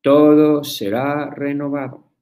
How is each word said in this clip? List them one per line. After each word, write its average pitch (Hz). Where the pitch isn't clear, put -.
Todo 151
será 139
renovado. 143